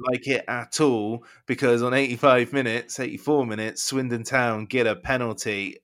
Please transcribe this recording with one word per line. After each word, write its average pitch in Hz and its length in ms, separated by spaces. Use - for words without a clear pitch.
like 127 180
it 127 200
at 120 340
all, 117 420
because 120 380
on 123 100
eighty-five 127 580
minutes, 123 480
eighty-four 135 460
minutes, 110 380
Swindon 123 400
Town 117 420
get 120 220
a 107 80
penalty. 107 880